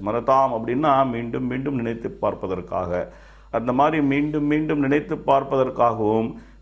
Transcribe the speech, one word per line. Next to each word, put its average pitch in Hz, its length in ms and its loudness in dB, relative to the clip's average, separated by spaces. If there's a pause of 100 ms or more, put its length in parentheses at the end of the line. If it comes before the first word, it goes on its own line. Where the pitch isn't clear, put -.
ஸ்மரதாம் 120 540 2
அப்படின்னா 135 540 2
மீண்டும் 120 360 -4
மீண்டும் 131 300 -4
நினைத்து 117 360 -4
பார்ப்பதற்காக, 90 1000 -4 (380)
அந்த 120 220 0
மாதிரி 151 300 2
மீண்டும் 147 400 0
மீண்டும் 151 360 0
நினைத்து 147 360 0
பார்ப்பதற்காகவும், 123 1160 0 (280)